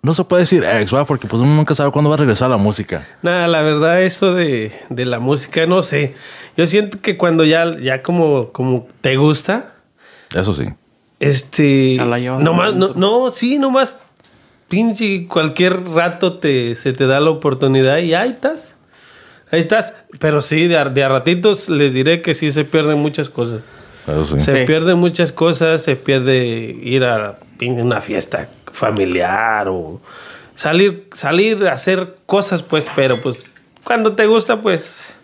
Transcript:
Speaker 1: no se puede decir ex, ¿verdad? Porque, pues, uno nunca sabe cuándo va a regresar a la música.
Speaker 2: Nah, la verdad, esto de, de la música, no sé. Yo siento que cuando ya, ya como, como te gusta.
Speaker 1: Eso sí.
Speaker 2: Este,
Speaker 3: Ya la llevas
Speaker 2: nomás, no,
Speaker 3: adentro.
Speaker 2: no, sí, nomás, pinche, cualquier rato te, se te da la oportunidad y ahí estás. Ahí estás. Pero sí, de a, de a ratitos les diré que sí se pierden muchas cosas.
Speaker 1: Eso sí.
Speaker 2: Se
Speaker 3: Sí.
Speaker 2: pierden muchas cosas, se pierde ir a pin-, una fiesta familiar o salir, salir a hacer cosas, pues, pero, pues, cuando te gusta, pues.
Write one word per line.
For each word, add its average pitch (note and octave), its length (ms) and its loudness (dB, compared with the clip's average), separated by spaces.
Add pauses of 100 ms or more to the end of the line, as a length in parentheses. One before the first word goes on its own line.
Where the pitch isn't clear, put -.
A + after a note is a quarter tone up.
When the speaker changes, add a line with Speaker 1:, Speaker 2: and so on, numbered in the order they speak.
Speaker 1:
no D#3 120 2
se E3+ 100 0
puede F3+ 180 2
decir F3 220 4
ex, G#3+ 280 0
¿verdad? C#3 140 2
Porque, B2+ 200 -4
pues, A2+ 160 0
uno C#3+ 120 4
nunca D3+ 200 2
sabe C#3+ 160 0
cuándo D3 200 2
va D3+ 60 4
a - 20 0
regresar B2+ 280 2
a C3 40 2
la A#2+ 60 2
música. G2+ 500 -2 (160)
Speaker 2:
Nah, F3 260 0
la D#3+ 140 0
verdad, D#3 400 2
esto F#3 320 0
de, B2+ 380 -2 (180)
de B2+ 140 -4
la B2 140 -2
música, C#3 480 0
no F3+ 160 2
sé. C#3+ 320 -2 (420)
Yo E3+ 100 2
siento G3+ 340 -2
que G3 160 -4
cuando E3 280 2
ya, E3 340 2
ya C3 240 -4
como, D3+ 500 0
como B2+ 340 -2 (140)
te C3 160 0
gusta. D3+ 580 0 (600)
Speaker 1:
Eso F#2+ 200 0
sí. C2+ 120 -4 (520)
Speaker 2:
Este, C3+ 800 2
Speaker 3:
Ya B2 80 0
la A#2+ 140 0
llevas B2+ 240 -4
Speaker 2:
nomás, F3 320 2
no, F#3 120 2
Speaker 3:
adentro. F3 140 -4
Speaker 2:
no, A#3 300 2
sí, B3 280 -2
nomás, C4 400 0 (680)
pinche, G3+ 600 -2
cualquier F3+ 600 0
rato E3+ 480 0
te, B2 380 0
se C3+ 160 -4
te C3 140 0
da C3 140 2
la D#3 100 4
oportunidad C3+ 680 2
y E3+ 160 0
ahí A3 160 0
estás. D#4 460 -6 (760)
Ahí E3 80 2
estás. G#3+ 340 0 (240)
Pero D3+ 220 2
sí, D#3 260 0
de E3+ 120 2
a, C#3+ 80 2
de C3+ 180 0
a C3+ 40 0
ratitos F3 600 0
les C#3+ 240 2
diré D#3 300 2
que D#3+ 120 -2
sí D3+ 160 -2
se D3 140 -2
pierden D3+ 340 0
muchas D3 300 -2
cosas. A#2 320 -6 (460)
Speaker 1:
Eso D2+ 200 0
sí. C#2+ 140 0
Speaker 2:
Se C3+ 220 2
Speaker 3:
Sí. B2 40 0
Speaker 2:
pierden E3 320 2
muchas F3 320 0
cosas, D#3+ 520 0
se C#3+ 120 0
pierde B2 880 0
ir B2+ 220 0
a G#2+ 340 -2 (200)
pin-, A#2+ 220 -4
una A2+ 200 0
fiesta - 480 -6 (240)
familiar G2+ 960 -2
o F2+ 320 -8 (560)
salir, F3 580 0
salir F#3+ 540 0
a C#3+ 60 0
hacer F#3 420 -4 (100)
cosas, F#3+ 360 0
pues, D3+ 220 -2 (120)
pero, B2+ 240 2
pues, B2+ 220 -6 (420)
cuando A3 300 0
te G#3+ 120 2
gusta, A3 340 2
pues. F#3 440 -4 (200)